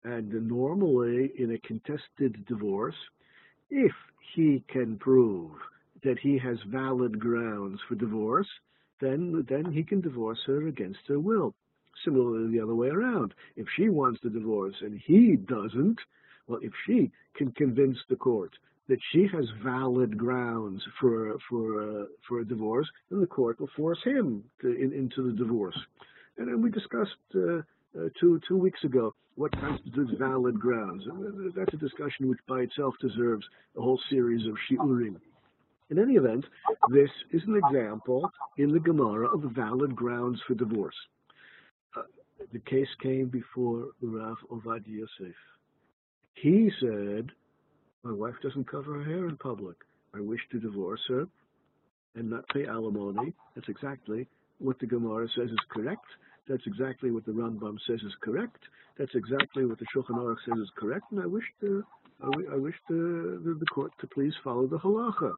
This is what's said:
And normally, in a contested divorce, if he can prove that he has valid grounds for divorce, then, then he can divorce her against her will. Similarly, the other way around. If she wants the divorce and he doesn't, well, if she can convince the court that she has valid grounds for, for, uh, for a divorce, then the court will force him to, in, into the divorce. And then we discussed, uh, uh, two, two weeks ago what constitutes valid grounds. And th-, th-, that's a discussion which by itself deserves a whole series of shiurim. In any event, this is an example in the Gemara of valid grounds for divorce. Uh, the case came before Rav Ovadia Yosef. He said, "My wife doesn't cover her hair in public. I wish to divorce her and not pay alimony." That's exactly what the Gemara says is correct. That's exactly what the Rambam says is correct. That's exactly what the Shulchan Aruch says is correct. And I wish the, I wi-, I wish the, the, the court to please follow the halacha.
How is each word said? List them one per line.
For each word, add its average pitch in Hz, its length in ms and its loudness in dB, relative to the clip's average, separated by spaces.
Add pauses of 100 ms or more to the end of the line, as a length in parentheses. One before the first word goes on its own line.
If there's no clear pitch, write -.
And 113 280 -6 (160)
normally, 131 880 2
in 117 160 0
a 110 60 -4
contested 113 880 -4
divorce, 101 480 -2 (760)
if 269 220 6 (420)
he 151 340 4
can 113 300 -2
prove 110 520 6 (540)
that 127 160 2
he 139 180 4
has 123 200 -2 (100)
valid 123 500 0
grounds 107 720 -2
for 117 80 -2
divorce, 110 500 0 (540)
then, 160 480 0
then 151 240 -2
he 156 100 0
can 190 180 0
divorce 117 460 -4
her 147 220 0
against 101 400 -8
her 143 100 2
will. 170 360 2 (500)
Similarly, 117 480 2
the 113 100 2
other 110 120 0
way 120 140 2
around. 190 460 0 (220)
If 147 100 -8 (100)
she 202 120 4
wants 135 340 2
the 120 80 -2
divorce 107 500 -2
and 104 240 -10
he 202 320 10
doesn't, 127 600 0 (480)
well, 117 160 -4
if 120 100 -8 (140)
she 190 240 4 (240)
can 131 180 0
convince 135 460 2 (100)
the 127 80 2
court 107 360 0 (360)
that 127 120 2 (100)
she 180 220 6
has 151 140 0 (180)
valid 127 520 2
grounds 113 640 -2 (200)
for, 113 360 2 (140)
for, 110 320 -2
uh, 104 220 -6 (240)
for 120 120 -2
a 117 40 -4
divorce, 113 440 -2 (220)
then 196 100 0
the 175 60 4
court 117 320 0
will 143 180 -6
force 160 280 0
him 180 400 0 (160)
to, 131 80 0
in, 131 240 0
into 131 360 -2
the 110 80 -2
divorce. 110 400 0 (640)
And 240 80 -6
then 240 160 2
we 233 80 4
discussed, 202 460 -4 (180)
uh, 170 240 2 (400)
uh, 165 100 -4 (120)
two, 170 260 6
two 190 100 2
weeks 185 280 2
ago 123 280 2 (220)
what 147 260 -2
constitutes 135 580 -2
valid 127 400 0
grounds. 104 480 -2
And 175 140 -10
th-, 202 140 -8
th-, 190 220 -6
that's 190 180 0
a 151 40 -8
discussion 139 500 -4
which 123 100 0 (100)
by 131 120 -2
itself 127 400 0
deserves 117 440 0 (320)
a 120 60 -6
whole 127 260 4
series 117 380 2
of 110 80 -4 (160)
shiurim. 123 460 2 (760)
In 170 80 2
any 254 160 6
event, 127 300 6 (440)
this 139 220 8 (220)
is 165 140 2
an 214 100 2
example 131 760 2 (260)
in 147 160 4
the 165 80 6
Gemara 127 480 4
of 147 140 0 (100)
valid 127 420 0
grounds 120 520 -2
for 127 80 0
divorce. 110 420 -2 (1000)
Uh, - 60 -8 (500)
the 113 80 -8
case 135 280 0 (140)
came 131 260 0
before 123 600 -4 (120)
Rav 110 360 -8 (140)
Ovadia 113 360 -8
Yosef. 107 480 -12 (1000)
He 196 360 6 (100)
said, 107 500 -2 (720)
"My 120 100 -8
wife 110 300 -6
doesn't 135 280 -6
cover 147 240 -8
her 143 100 -8
hair 170 240 -4
in 151 80 -8
public. 101 400 -8 (380)
I 104 60 -10
wish 110 200 -4 (100)
to 123 80 -4
divorce 101 500 -6
her 131 180 -2 (880)
and 113 160 -8
not 117 180 -8
pay 143 180 -2
alimony." 110 640 -4 (220)
That's - 140 -12
exactly 127 600 -8 (300)
what 135 220 -2
the 123 60 -6
Gemara 113 500 -2
says 120 140 -2
is 110 80 -2 (120)
correct. 120 360 -6 (420)
That's 131 180 -4
exactly 127 440 -4
what 113 160 -4
the 110 60 -6
Rambam 110 440 -6 (100)
says 113 180 -4
is 101 180 -10
correct. 190 360 -4 (400)
That's 139 160 -6
exactly 127 520 -2
what 113 120 -4
the 113 160 -10
Shulchan 123 220 -4
Aruch 120 280 -2
says 113 140 -4
is 104 180 -6
correct. 131 340 -6
And 196 100 -4
I 180 60 -6
wish 208 180 -4 (160)
the, 202 220 -2 (400)
I - 40 -6
wi-, 147 260 -4
I 139 40 -4
wish 147 180 -4 (140)
the, 170 560 -2
the, 165 140 -2
the 160 80 -4
court - 340 -4
to - 60 -10
please 143 260 -2 (120)
follow 127 220 0
the 160 120 -4
halacha. 196 600 0